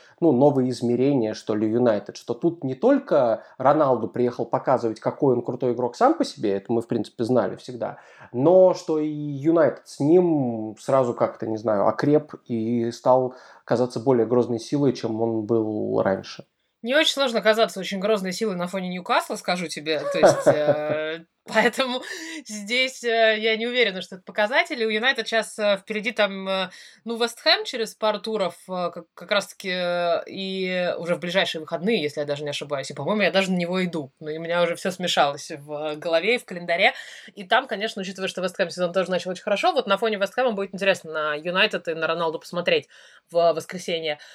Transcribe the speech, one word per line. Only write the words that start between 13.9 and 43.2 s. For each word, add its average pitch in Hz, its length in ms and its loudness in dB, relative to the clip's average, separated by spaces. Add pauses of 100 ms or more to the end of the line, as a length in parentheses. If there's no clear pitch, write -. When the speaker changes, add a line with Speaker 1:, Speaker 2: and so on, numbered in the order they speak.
Speaker 1:
более 117 260 4
грозной 117 340 2
силой, 143 340 0
чем 110 280 -4
он 113 240 -2
был 107 560 0
раньше? 98 440 -2 (380)
Speaker 2:
Не 240 120 0
очень 311 180 4
сложно 240 300 0
казаться 214 360 2
очень 185 200 -6
грозной 185 340 0
силой 202 220 -4
на 175 120 -4
фоне 180 220 -6
Ньюкасла, 233 460 -2
скажу 180 320 -4
тебе. 151 320 -4 (120)
То 180 60 -2
есть, - 300 6
э, 151 720 0 (160)
Speaker 1:
<laughs> - 120 -20
Speaker 2:
поэтому 247 540 0 (460)
здесь, 233 560 -4
э, 226 360 2
я 220 160 0
не 226 120 -4
уверена, 220 340 0
что 190 140 -14
это 185 80 -18
показатель. 247 600 0
У 220 60 0
Юнайтед 226 380 -2
щас, 220 320 -4
э, 202 180 2
впереди 208 340 -6
там, 196 380 -2
э, 190 200 -2 (360)
ну, 226 120 -6
Вест 233 240 -4
Хэм 415 240 2
через 226 280 -8
пару 208 260 0
туров, 196 360 -4 (120)
э, 180 240 -4
как, - 220 -16
как 175 180 -14
раз-таки, 196 400 -2
э, 175 540 0
и 185 720 -4
уже 170 160 -4
в 151 60 -4
ближайшие 170 420 -2
выходные, 170 400 -2
если 147 200 -4
я 143 40 -4
даже 143 180 -6
не 147 60 -6
ошибаюсь. 143 400 -6
И, - 60 -12
по-моему, 185 260 -2
я 170 100 2
даже 190 200 2
на 180 60 0
него 180 280 -2
иду. 170 340 -6
Но 151 120 -10
у 160 80 -6
меня 170 240 0
уже 170 100 0
все 190 160 -4
смешалось 160 640 -2
в 151 460 -8
голове 170 380 0
и 240 40 -2
в - 60 -20
календаре. 175 480 0 (420)
И 202 80 -14
там, 233 240 0
конечно, 208 340 -6
учитывая, 190 260 -8
что 180 140 -6
Вест 185 160 -6
Хэм 175 140 -2
сезон 180 200 -4
тоже 185 200 0
начал 180 180 -2
очень 175 140 -8
хорошо, 214 280 2
вот 277 140 0
на 202 140 2
фоне 214 180 0
Вест 190 160 -2
Хэма 254 200 0
будет 196 200 -6
интересно 180 400 -2
на 151 220 -2
Юнайтед 180 540 -2
и 160 40 -2
на 160 140 -2
Роналду 165 320 -2
посмотреть 170 480 -2 (420)